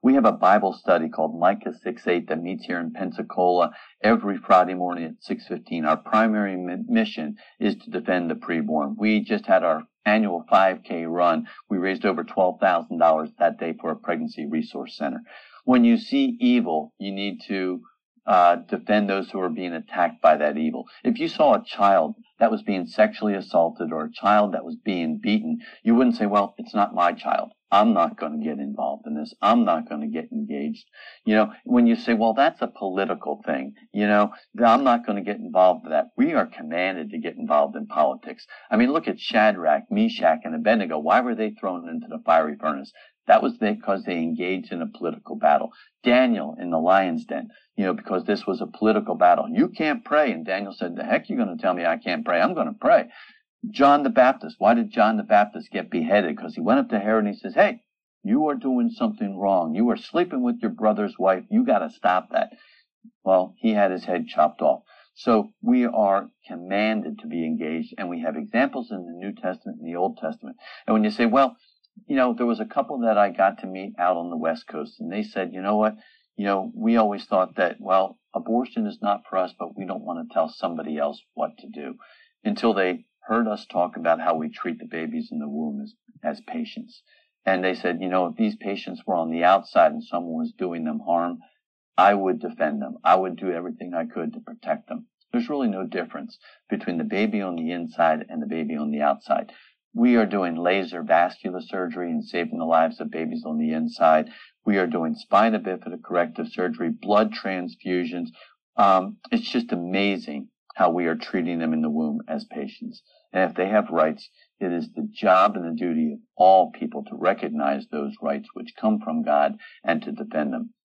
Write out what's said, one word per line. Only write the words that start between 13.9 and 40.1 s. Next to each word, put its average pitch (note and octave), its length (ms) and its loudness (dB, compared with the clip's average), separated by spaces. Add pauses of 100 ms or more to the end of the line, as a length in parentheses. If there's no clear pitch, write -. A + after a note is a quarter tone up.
pregnancy D#2 500 -6
resource D2 500 -6
center. - 260 -6 (420)
When B2+ 200 4
you A#2 140 6
see C3 420 -2
evil, G#2+ 600 0
you G2 120 -8
need G2 360 -8
to, F#2 340 -4 (460)
uh, F2 300 6
defend G#2 520 -2
those F#2+ 220 -4
who G2 80 -6
are F2+ 100 -2
being E2+ 240 -6
attacked E2 480 -4
by D#2 160 6
that D2 200 0
evil. D#2 280 -4 (180)
If A#2+ 140 0
you D#3 100 -4
saw D3+ 280 4
a G#2+ 80 -4
child G2 500 2 (240)
that A2+ 140 2
was G#2 100 -4
being F#2+ 240 -4
sexually G#2+ 480 0
assaulted E2+ 580 -2
or D#2 120 -4
a D#2 80 -8
child G#2 400 2
that - 140 -6
was E2 100 -10
being E2 440 -4
beaten, A2 400 -2 (220)
you A#2 140 4
wouldn't A#2+ 220 4
say, G#2+ 100 -2
"Well, G2+ 320 0
it's - 160 -16
not G2+ 180 2
my F2 180 2
child. - 420 -4 (180)
I'm G#2+ 220 6
not E2+ 240 2
gonna D2+ 260 -6
get D2 160 -4
involved C#2 460 -6
in D2+ 100 -6
this. D2+ 260 -8
I'm A2+ 240 6
not E2 240 0
gonna D2 180 -6
get D2+ 240 -8
engaged." D2 560 -6 (380)
You A2 100 4
know, G#2+ 180 4 (120)
when A#2+ 220 6
you A#2 80 6
say, A#2 180 -2
"Well, A2+ 200 2
that's C#3+ 280 2
a A#2+ 60 -2
political F#2 800 -4
thing, C#2 280 -4 (180)
you G#2 160 0
know, G#2 240 4 (260)
th-, A#2 100 4
I'm A#2 160 6
not A#2+ 220 2
gonna G2+ 160 -4
get G2+ 160 -6
involved F#2 460 4
with D#2+ 80 -10
that." D2+ 160 0 (100)
We D3+ 160 2
are A2 120 2
commanded E2 640 -6
to D#2+ 80 -8
get D#2+ 180 -8
involved D2 380 2
in D2 100 -8
politics. - 600 -4 (240)
I G#2+ 60 2
mean, B2 140 4
look D#3 160 -2
at - 120 -6
Shadrach, F2+ 720 2
Meshach, G2+ 540 2